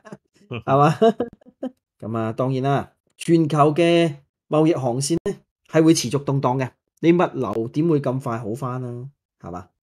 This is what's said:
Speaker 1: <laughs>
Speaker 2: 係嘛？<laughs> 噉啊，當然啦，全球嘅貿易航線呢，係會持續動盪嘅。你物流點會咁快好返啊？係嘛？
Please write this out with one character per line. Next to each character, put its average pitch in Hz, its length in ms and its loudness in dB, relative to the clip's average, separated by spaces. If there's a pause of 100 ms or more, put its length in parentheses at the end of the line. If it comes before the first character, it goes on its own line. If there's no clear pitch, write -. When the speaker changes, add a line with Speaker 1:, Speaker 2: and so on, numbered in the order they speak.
(280)
Speaker 1:
<laughs> - 360 -14
Speaker 2:
係 139 140 2
嘛？ 147 220 4
<laughs> - 1000 -4
噉 110 180 -8
啊， 113 160 -4
當 131 200 -2
然 131 100 -2
啦， 135 300 -2 (240)
全 165 320 2
球 151 260 2
嘅 170 400 2 (340)
貿 156 180 2
易 165 80 2
航 131 260 -2
線 165 240 -2
呢， 196 100 -6 (360)
係 160 120 4
會 160 120 6
持 123 160 -2
續 139 140 -2
動 139 160 0
盪 131 180 0
嘅。 127 120 -4 (300)
你 165 120 4
物 175 100 4 (120)
流 113 340 -4
點 151 200 -2
會 151 120 2
咁 131 200 -2
快 117 180 -6
好 110 160 -8
返 127 280 -8
啊？ 123 260 -12 (320)
係 90 100 -14
嘛？ 87 180 -12 (140)